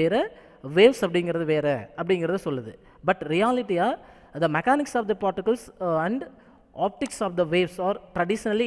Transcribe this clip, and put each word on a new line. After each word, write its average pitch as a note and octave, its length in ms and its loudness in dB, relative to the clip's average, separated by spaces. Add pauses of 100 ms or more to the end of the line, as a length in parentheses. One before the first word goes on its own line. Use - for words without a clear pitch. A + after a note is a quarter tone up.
வேற, E3 140 4 (640)
வேவ்ஸ் A3+ 300 8
அப்படிங்கிறது E3+ 480 -2
வேற D3 140 2 (320)
அப்படிங்கிறத E3+ 380 0 (100)
சொல்லுது. B2 260 -6 (340)
But F3+ 120 0 (140)
ரியாலிட்டியா G#3 540 0 (560)
the D#3+ 120 2
mechanics C4+ 440 0
of A3 100 -2
the G#3 140 -2
particles, G3+ 380 0 (240)
uh, E3 200 0
and A#3 140 -2 (680)
optics G3 400 -6
of F#3+ 120 -4
the F3+ 140 2
waves F3 240 0 (100)
are G3 80 0 (220)
traditionally G#3+ 500 -2